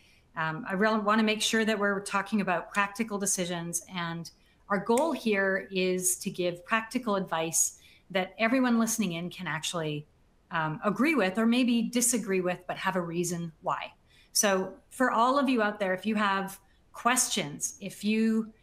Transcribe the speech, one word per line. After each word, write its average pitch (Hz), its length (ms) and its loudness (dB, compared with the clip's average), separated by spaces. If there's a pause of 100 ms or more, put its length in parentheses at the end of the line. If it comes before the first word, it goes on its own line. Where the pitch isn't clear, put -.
(340)
Um, 160 320 -4
I 190 60 -6
really 220 280 2
wanna 208 220 4
make 214 200 2
sure 220 240 2
that 220 120 0
we're 202 220 0
talking 196 400 -2
about 175 320 -2
practical 202 460 -2
decisions, 175 640 -2 (100)
and 170 360 -6 (400)
our 202 80 2
goal 247 340 2
here 196 580 0
is 185 500 0
to 190 100 -4
give 175 340 -4
practical 226 520 -2
advice 165 640 -2 (320)
that 185 280 -2
everyone 247 400 2
listening 220 340 0
in 170 160 -6
can 180 180 -10
actually, 156 600 -4 (460)
um, 156 320 -2
agree 220 300 2
with 190 240 2
or 226 80 2
maybe 233 360 4
disagree 202 580 0
with, 180 260 -2
but 160 100 -6
have 185 200 -2
a 180 40 2
reason 170 520 -4 (100)
why. 160 300 -6 (400)
So 190 420 4 (160)
for 254 200 2
all 254 280 4
of 277 100 2
you 254 120 4
out 208 200 0
there, 190 120 0
if 185 140 -4
you 220 80 0
have 196 460 0 (320)
questions, 208 880 0
if 196 240 -12
you 220 480 2 (100)